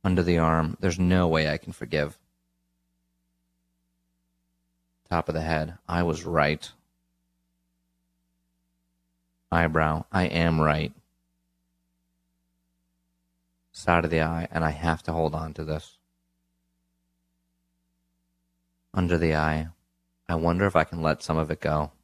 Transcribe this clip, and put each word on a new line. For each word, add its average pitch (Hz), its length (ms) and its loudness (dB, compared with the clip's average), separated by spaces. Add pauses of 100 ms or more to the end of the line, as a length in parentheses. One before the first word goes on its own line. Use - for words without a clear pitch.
Under 90 180 2
the 85 160 4
arm. 80 440 2
"There's 90 180 -2
no 90 300 2
way 78 200 2
I 76 80 -2
can - 140 -12
forgive." 73 480 -6 (3000)
Top 82 200 0
of 80 40 -4
the 80 100 -2
head. 80 340 -2 (100)
"I 87 160 2
was 82 220 -2
right." 78 480 0 (2750)
Eyebrow. 80 600 0
"I 92 140 0
am 82 340 0
right." 76 340 0 (2750)
Side 85 320 0
of 80 80 -2
the 80 120 0
eye. 82 280 -4
"And 80 140 -2
I 78 60 0
have 80 320 -2
to 82 100 -6
hold 80 200 -2
on 78 200 -8
to 78 100 -12
this." 78 340 -8 (3000)
Under 87 240 2
the 80 180 2
eye. 78 340 0 (580)
"I 85 80 -2
wonder 85 300 2
if 95 100 0
I 78 80 6
can 82 180 -6
let 78 220 0
some 80 140 -2
of 78 120 -2
it 78 120 -6
go." 76 320 -2 (100)